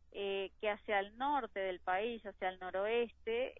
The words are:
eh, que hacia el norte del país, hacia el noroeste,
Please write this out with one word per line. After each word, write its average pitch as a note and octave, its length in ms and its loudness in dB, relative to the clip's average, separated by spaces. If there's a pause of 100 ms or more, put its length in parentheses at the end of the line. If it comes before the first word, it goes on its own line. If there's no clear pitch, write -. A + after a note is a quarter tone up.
(120)
eh, G3 380 -2 (100)
que G#3+ 100 2
hacia G3+ 300 2
el G#3 180 -6
norte C4 420 0
del F#3 200 -2
país, G#3+ 440 0
hacia G3 240 -4
el F#3 120 -4
noroeste, A3 1000 0